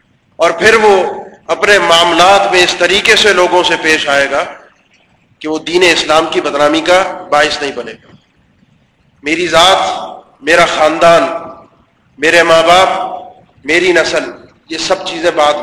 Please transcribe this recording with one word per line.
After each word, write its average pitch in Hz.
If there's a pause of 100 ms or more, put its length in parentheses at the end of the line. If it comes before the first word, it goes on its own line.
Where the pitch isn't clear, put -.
(400)
اور 165
پھر 220
وہ 208 (640)
اپنے 202
معاملات 170
میں 180
اس 180
طریقے 202
سے 202
لوگوں 180
سے 156
پیش 156
آئے 139
گا 151 (1000)
کہ 151
وہ 156 (100)
دین 180
اسلام 160
کی 180
بدنامی 147
کا 180 (300)
باعث 151
نہیں 139
بنے 113
گا۔ - (1120)
میری 165
ذات، 170 (640)
میرا 165
خاندان، 165 (960)
میرے 165
ماں 160
باپ، 180 (760)
میری 175
نسل، 156 (400)
یہ 160 (100)
سب -
چیزیں 170
بعد 147